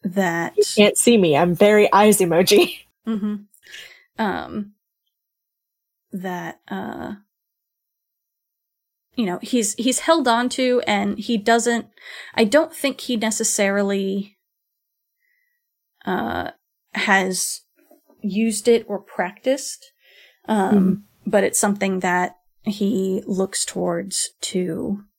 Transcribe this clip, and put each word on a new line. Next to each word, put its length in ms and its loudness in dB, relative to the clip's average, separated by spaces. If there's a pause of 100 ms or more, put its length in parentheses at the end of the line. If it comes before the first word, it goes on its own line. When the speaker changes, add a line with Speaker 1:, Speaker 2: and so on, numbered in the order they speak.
Speaker 1:
that 540 -2
Speaker 2:
You 80 4 (120)
can't 220 6
see 200 4
me. 180 4
I'm 180 2
very 380 6
eyes 260 6
emoji. 640 2
<laughs> 40 -20 (220)
Speaker 1:
Mm-hmm. 300 -4 (840)
Um, 500 -6 (1400)
that, 560 -10
uh, 460 -10 (2000)
you 100 -2
know, 160 -4
he's, 340 -2
he's 260 -2
held 280 2
on 220 2
to, 360 0
and 320 -2
he 200 -2
doesn't, 480 0 (480)
I 100 4
don't 300 2
think 260 -4
he 160 -4
necessarily, 1200 -2 (1700)
uh, 460 -4 (420)
has 720 0 (580)
used 480 -2
it 200 4
or 120 -6
practiced, 880 -6 (560)
um, 280 2
Speaker 2:
Mm-hmm. 560 0
Speaker 1:
but 140 2
it's 140 -2
something 420 0
that 360 -2 (280)
he 640 -2
looks 380 -4
towards 680 -6 (120)
to 600 -6 (160)